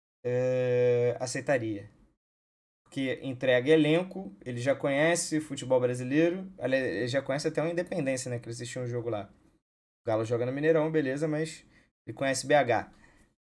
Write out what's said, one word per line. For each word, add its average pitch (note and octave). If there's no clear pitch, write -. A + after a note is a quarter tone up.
É... B2
Aceitaria. A#2+
Porque C3+
entrega B2+
elenco, E3
ele B2
já C3
conhece D3+
o D3+
futebol B2+
brasileiro, C#3
aliás, C3
ele G#2
já C3+
conhece D#3
até D3
o E3
Independência, D#3+
né, A#2+
que -
ele A#2
assistiu B2
um B2
jogo A#2+
lá. G2+
O -
Galo B2+
joga A#2
no B2+
Mineirão, D#3
beleza, D3
mas D#3
ele A2+
conhece C3+
B C#3+
H. A#2+